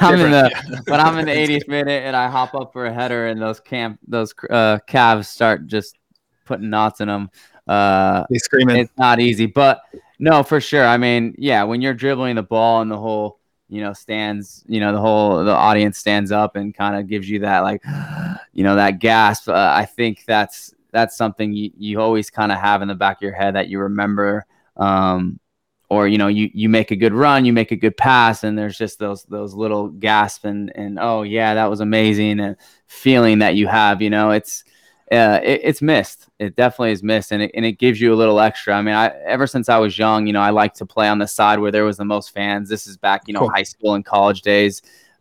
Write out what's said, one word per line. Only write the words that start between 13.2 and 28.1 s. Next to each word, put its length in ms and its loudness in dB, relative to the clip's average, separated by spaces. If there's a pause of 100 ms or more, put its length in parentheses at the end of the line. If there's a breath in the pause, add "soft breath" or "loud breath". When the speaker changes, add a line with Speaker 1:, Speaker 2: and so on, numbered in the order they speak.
Speaker 1:
you 120 -12
know, 120 -8
stands, 760 -8
you 140 -4
know, 120 0
the 80 -2
whole, 440 2
the 80 2
audience 460 2
stands 340 -2
up 240 -2
and 200 -8
kinda 280 -4
gives 260 -8
you 100 -4
that, 200 0
like, 240 -2
<gasps> 680 -10
you 120 -2
know, 100 2
that 240 2
gasp. 500 2
Uh, 240 2
I 120 2
think 420 -6
that's, 480 -4 (160)
that's 260 0
something 360 -4
you, 240 -8
you 240 -6
always 300 0
kinda 260 -2
have 260 2
in 60 -4
the 80 -8
back 220 -2
of 40 -14
your 100 -6
head 220 -2
that 140 -2
you 100 -6
remember. 640 -2 (320)
Um, 640 0 (500)
or, 200 2
you 100 2
know, 100 2
you, 240 0
you 160 -2
make 220 2
a 60 -2
good 180 2
run, 300 4
you 80 4
make 180 0
a 60 -4
good 200 0
pass, 480 4